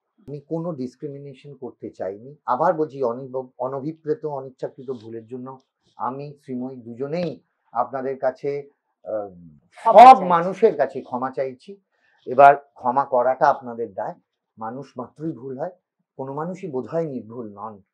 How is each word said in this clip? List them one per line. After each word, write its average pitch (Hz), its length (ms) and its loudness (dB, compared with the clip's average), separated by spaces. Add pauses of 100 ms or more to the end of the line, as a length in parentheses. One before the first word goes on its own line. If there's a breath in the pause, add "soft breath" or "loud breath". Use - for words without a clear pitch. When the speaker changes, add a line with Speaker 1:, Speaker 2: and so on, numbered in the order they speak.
(280)
Speaker 1:
আমি 143 120 -14
কোনো 165 320 -8
ডিসক্রিমিনেশন 139 840 -14
করতে 117 360 -16
চাইনি। 110 460 -12 (100)
আবার 151 280 2
বলছি, 143 280 -4
অনিব-, 127 440 -4 (120)
অনভিপ্রেত, 151 680 -6
অনিচ্ছাকৃত 135 640 -10
ভুলের 113 360 -12
জন্য 127 320 -12 (380)
আমি, 139 460 -8
শ্রীময়ী 127 340 -8
দুজনেই 135 640 -8 (320)
আপনাদের 131 460 -6
কাছে, 143 500 -6 (360)
আহ, 104 240 -8 (400)
Speaker 2:
ক্ষমা - 360 8
Speaker 1:
সব 262 100 12
Speaker 2:
চাইছি। 185 100 4
Speaker 1:
মানুষের 180 520 2
কাছে 139 240 -2
ক্ষমা 127 300 -8
চাইছি। 135 460 -10 (500)
এবার 139 300 10
ক্ষমা 127 480 -2
করাটা 131 440 2
আপনাদের 117 460 -4
দায়। 123 200 -8 (440)
মানুষ 123 380 -10
মাত্রই 147 360 -10
ভুল 131 260 -12
হয়, 170 120 -6 (460)
কোনো 135 180 -10
মানুষই 175 360 -8
বোধহয় 131 360 -4
নির্ভুল 113 480 -12
নন। 101 280 -14 (120)